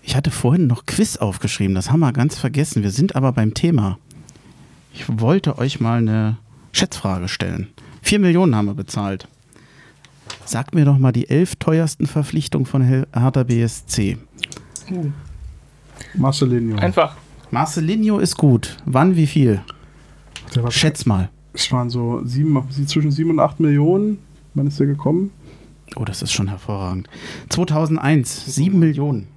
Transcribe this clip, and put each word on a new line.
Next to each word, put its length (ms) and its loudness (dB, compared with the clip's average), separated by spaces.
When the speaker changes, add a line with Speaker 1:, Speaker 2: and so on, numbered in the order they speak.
Speaker 1:
Ich 120 -8
hatte 160 0
vorhin 380 2
noch 180 0
Quiz 300 0
aufgeschrieben, 580 -2
das 160 -2
haben 100 4
wir 120 4
ganz 260 0
vergessen. 440 -2
Wir 80 0
sind 260 0
aber 160 2
beim 220 0
Thema. 440 0
Ich 100 -14
wollte 380 2
euch 220 -4
mal 180 2
eine 380 0
Schätzfrage 560 -2
stellen. 380 -6
Vier 180 2
Millionen 340 4
haben 120 0
wir 80 -4
bezahlt. 520 -6
Sagt 300 -6
mir 100 6
doch 120 6
mal 160 4
die 160 -2
elf 280 2
teuersten 500 0
Verpflichtungen 600 -2
von 160 0
Her-, 300 2
Hertha 300 2
B 180 0
S 260 -2
C. 300 -2
Speaker 2:
Hm. 260 -4
Speaker 3:
Marcelinho. 640 2
Speaker 2:
Einfach. 380 0
Speaker 1:
Marcelinho 680 0
ist 180 -2
gut. 480 2
Wann, 320 2
wie 100 4
viel? 340 2
Speaker 3:
Der 80 0
war 80 -2
Speaker 1:
Schätz 360 0
mal. 240 0
Speaker 3:
Es 200 -6
waren 180 0
so 340 -2
sieben, 360 0
zwischen 240 0
sieben 200 0
und 100 2
acht 200 2
Millionen. 580 2
Wann 140 0
ist 100 -6
der 80 2
gekommen? 460 -2
Speaker 1:
Oh, 80 -6
das 180 -8
ist 100 -6
schon 160 -2
hervorragend. 600 -6
Zweitausendeins, 1040 0
sieben 240 2
Millionen. 580 0